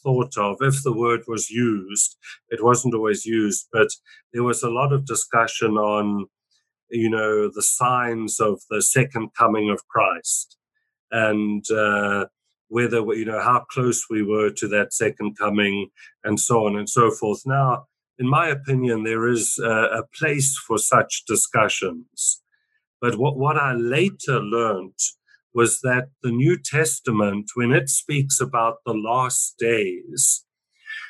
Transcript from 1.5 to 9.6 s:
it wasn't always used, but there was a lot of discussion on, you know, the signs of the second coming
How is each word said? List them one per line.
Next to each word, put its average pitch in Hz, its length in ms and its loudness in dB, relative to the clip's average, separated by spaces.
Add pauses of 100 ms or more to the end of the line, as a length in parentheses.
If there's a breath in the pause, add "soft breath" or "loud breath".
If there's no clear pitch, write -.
it 110 140 -4
wasn't 123 300 4
always 107 320 0
used, 107 460 0
but 107 180 4 (440 soft breath)
there 120 100 0
was 120 200 0
a 120 60 -2
lot 139 240 2
of 139 120 0
discussion 113 640 0
on, 104 560 0 (640)
you 113 200 0
know, 107 440 0
the 101 100 -6
signs 120 760 0
of 104 300 2
the 104 120 -2
second 117 560 0
coming 110 320 2